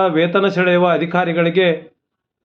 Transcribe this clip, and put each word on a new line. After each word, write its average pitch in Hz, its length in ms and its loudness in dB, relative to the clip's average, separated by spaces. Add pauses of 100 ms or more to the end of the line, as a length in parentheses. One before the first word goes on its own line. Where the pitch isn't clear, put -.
ವೇತನ 175 400 0
ಸೆಳೆಯುವ 180 420 2
ಅಧಿಕಾರಿಗಳಿಗೆ 170 800 0 (760)